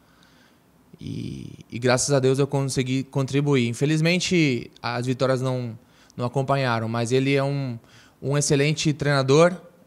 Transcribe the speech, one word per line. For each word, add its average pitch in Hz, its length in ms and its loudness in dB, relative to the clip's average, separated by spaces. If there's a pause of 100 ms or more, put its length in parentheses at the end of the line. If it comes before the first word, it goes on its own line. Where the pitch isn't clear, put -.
(1000)
e, - 600 -12 (100)
e 117 100 -10
graças 127 340 2
a 135 60 4
Deus 131 200 2
eu 139 80 2
consegui 135 560 -2
contribuir. 135 640 0
Infelizmente, 156 1000 0 (120)
as 120 240 -6
vitórias 127 360 0
não, 127 360 -4 (380)
não 123 100 -4
acompanharam, 127 640 0
mas 117 240 -2
ele 135 220 2
é 139 100 2
um, 139 340 -4 (440)
um 139 160 -2
excelente 147 560 2
treinador, 143 640 4 (320)